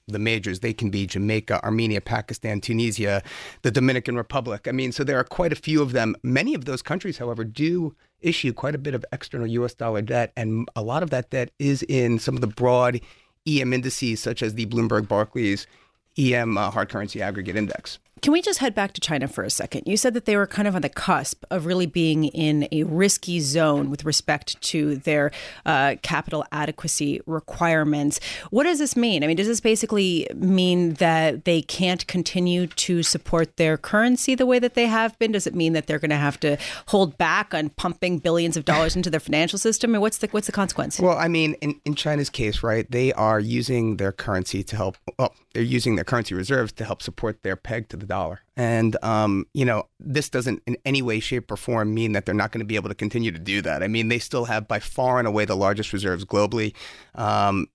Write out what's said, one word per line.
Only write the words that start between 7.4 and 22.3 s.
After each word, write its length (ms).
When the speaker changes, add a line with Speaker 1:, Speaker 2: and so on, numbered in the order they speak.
Speaker 1:
do 500
issue 320
quite 220
a 40
bit 160
of 180
external 340
U 180
S 100
dollar 280
debt. 340
And 380
a 80
lot 200
of 80
that 200
debt 280
is 260
in 340
some 160
of 60
the 60
broad 540
E 140
M 120
indices, 480
such 220
as 120
the 120
Bloomberg 400
Barclays 600
E 160
M, 240
uh, 120
Hard 180
Currency 340
Aggregate 340
Index. 420
Speaker 2:
Can 120
we 80
just 160
head 160
back 180
to 80
China 260
for 180
a 40
second? 380
You 100
said 160
that 140
they 100
were 100
kind 220
of 60
on 80
the 80
cusp 600
of 140
really 220
being 380
in 460